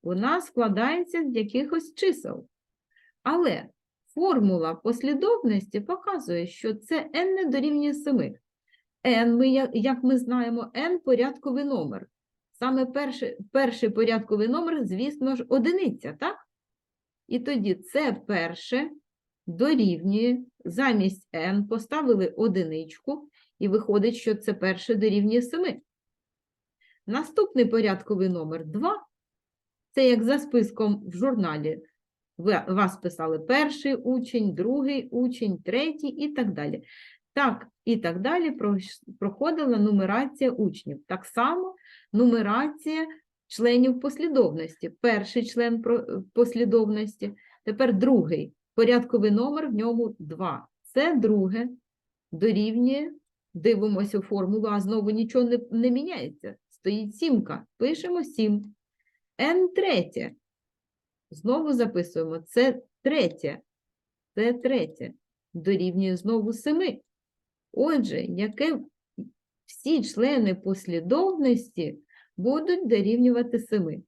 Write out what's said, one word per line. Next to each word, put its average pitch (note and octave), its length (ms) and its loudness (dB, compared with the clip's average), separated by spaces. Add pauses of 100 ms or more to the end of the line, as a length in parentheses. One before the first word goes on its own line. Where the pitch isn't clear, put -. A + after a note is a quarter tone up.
Вона A3+ 380 0
складається C#4 880 0
з A#3+ 60 -4
якихось C#4+ 580 -2
чисел. - 540 -2 (760)
Але D4 460 0 (440)
формула G3+ 640 2
послідовності C4 1040 0
показує, B3+ 680 -4
що A3 260 -6
це D#4 400 -4
n F#4 380 0
дорівнює D4 420 0
семи. C4 420 -2 (680)
N, A#3 340 4
ми, C4 120 4
я-, C4 240 2
як B3 300 0
ми B3+ 140 4
знаємо, A#3 580 -2
n E4+ 240 -2
порядковий C4+ 640 0
номер. D3+ 440 -4 (440)
Саме C4 340 0
перший, C4 520 -6 (140)
перший A#3+ 380 2
порядковий A3 580 0
номер, D#4+ 380 -2
звісно C4 500 -4
ж, B3 140 -8
одиниця, C4+ 680 0
так? F#4 180 -6 (880)
І A#3+ 120 -2
тоді G#3 360 0
це C4+ 380 -2 (140)
перше G3+ 640 -4 (560)
дорівнює, G#3 880 2 (280)
замість G3 680 0
n G3 340 -2
поставили A3+ 600 0
одиничку, F3+ 1040 -4 (300)
і G3+ 80 -2
виходить, G#3+ 480 2
що A3 200 -2
це G#3+ 180 -6
перше F#3+ 420 -2
дорівнює G#3+ 460 2
семи. E4 400 -4 (1300)
Наступний C4+ 580 2
порядковий G3 640 0
номер E3 360 -6
два, D#4+ 400 -4 (840)
це C4 180 6
як A3+ 140 4
за C#4 160 2
списком G#3+ 680 0
в F3+ 80 -12
журналі. D#3+ 680 -2 (560)
Ви, F3+ 300 0
вас F#3 300 0
писали D#3+ 420 -4
перший C#4 560 0
учень, A#3+ 580 -2
другий C4 560 -2
учень, A#3+ 480 -2
третій D4 500 -4
і D4 260 -6
так A3+ 200 -2
далі. D3 300 -6 (500)
Так, C4+ 340 -2 (180)
і A3+ 120 2
так F3+ 240 -4
далі D#4+ 300 0
пройш-, G3+ 500 -4 (180)
проходила C#4 580 0
нумерація G#3+ 760 2
учнів. - 560 -4
Так F#3 180 -8
само F4 500 -2 (380)
нумерація B3 960 2 (400)
членів B3 520 4
послідовності. F#3 920 0
Перший A3+ 560 0
член A#3 360 -2
про-, A#3+ 420 -2 (100)
послідовності, G#3+ 1000 2 (300)
тепер A#3+ 300 2
другий. F3 600 2 (220)
Порядковий A#3 560 4
номер C#4+ 360 0
в A#3+ 60 -4
ньому A3+ 460 -2
два. D#3+ 480 -8 (160)
Це D#4 320 2
друге G#3+ 540 2 (600)
дорівнює, A3+ 800 2 (420)
дивимося G3+ 680 0
формулу, G3+ 460 -2
а G3+ 140 0
знову G#3 280 0
нічого A3+ 360 0
не, A#3+ 140 0 (120)
не A#3+ 200 2
міняється. A#3+ 640 -6 (140)
Стоїть G#3 460 -6
сімка. - 500 -2 (120)
Пишемо E4 460 -2
сім. G#3 520 -2 (640)
N F4+ 360 2
третє. E4+ 560 0 (1000)
Знову C4 420 -2
записуємо. E3+ 680 -2
Це B3 420 0 (200)
третє. G3+ 580 -2 (760)
Це A#3 180 2
третє. A#3+ 600 -2 (400)
Дорівнює F3+ 640 0
знову G#3+ 360 -2
семи. D4+ 480 -2 (760)
Отже, C#4 440 0
яке G#3+ 580 -2 (840)
всі C#4+ 380 -2
члени A3+ 520 2
послідовності F#3+ 1400 0 (380)
будуть D#4 500 0
дорівнювати A#3+ 720 4
семи. E3+ 480 -2